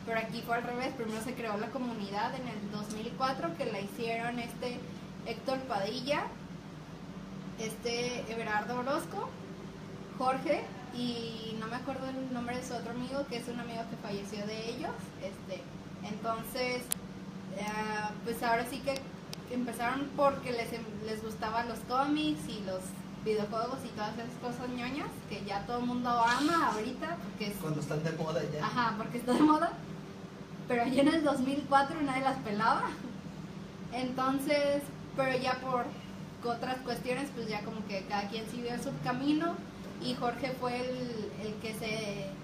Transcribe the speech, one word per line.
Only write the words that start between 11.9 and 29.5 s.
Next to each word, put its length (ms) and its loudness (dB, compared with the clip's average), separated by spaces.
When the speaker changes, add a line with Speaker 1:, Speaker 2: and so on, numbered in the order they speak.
Speaker 1:
el 240 -4
nombre 240 -2
de 100 -4
su 80 -4
otro 180 -4
amigo, 360 -2
que 100 -4
es 100 -4
un 120 -4
amigo 300 -4
que 60 -4
falleció 500 -4
de 240 -4
ellos. 200 -4
Este, 380 -6
entonces, 760 0
eh, 80 -2
pues 180 -2
ahora 280 6
sí 80 -4
que 160 0
empezaron 640 0
porque 360 6
les, 160 0
les 160 -2
gustaban 460 0
los 120 -4
cómics 680 4
y 160 -4
los 160 -2
videojuegos 600 2
y 40 -6
todas 260 -2
esas 160 -4
cosas 300 -4
ñoñas 380 -2
que 160 -4
ya 220 -2
todo 140 0
el 60 2
mundo 240 2
ama 600 6
ahorita 440 -2
porque 320 -4
es 120 -4
Speaker 2:
Cuando 200 0
están 240 0
de 80 2
moda 280 0
ya. 120 0
Speaker 1:
Ajá, 320 2
porque 220 -2
está 140 2
de 80 6
moda. 320 8